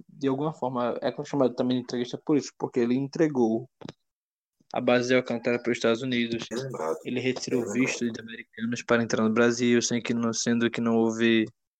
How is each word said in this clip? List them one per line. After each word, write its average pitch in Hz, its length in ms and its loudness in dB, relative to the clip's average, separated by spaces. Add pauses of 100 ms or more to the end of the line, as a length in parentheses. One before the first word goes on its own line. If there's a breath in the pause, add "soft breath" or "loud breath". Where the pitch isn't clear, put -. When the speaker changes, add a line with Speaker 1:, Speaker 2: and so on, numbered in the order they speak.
Speaker 1:
de - 200 -6
alguma 143 260 -2
forma, 123 480 -2
é 123 100 -2 (120)
chamado 131 320 2
também 127 220 0
de 123 60 -4
entreguista 120 400 -6
por 151 140 2
isso, - 220 -2
porque - 200 -2
ele 120 160 2
entregou 135 720 0 (1040)
a - 80 -2
base 123 280 2
de 127 80 4
Alcântara 120 460 0
pros 117 160 0
Estados 117 260 2
Unidos. 117 440 -2
Speaker 2:
Bem 123 160 -6
lembrado. 92 400 -6
Speaker 1:
Ele 120 160 -4
retirou 127 420 -2
Speaker 2:
Bem 101 100 -4
lembrado. 127 160 2
Speaker 1:
visto 120 240 -4
de 110 100 -12
americanos 113 600 -8
para 117 180 4
entrar 113 220 0
no 110 100 2
Brasil, 120 480 4
sem 120 180 -2
que 120 140 -2
não, 117 180 0
sendo 117 380 0
que - 100 -4
não 117 160 2
houve 113 520 4 (320)